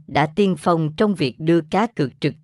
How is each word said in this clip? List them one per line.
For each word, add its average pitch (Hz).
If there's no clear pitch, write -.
đã 143
tiên 185
phong 160
trong 208
việc 139
đưa 165
cá 185
cược 139
trực 147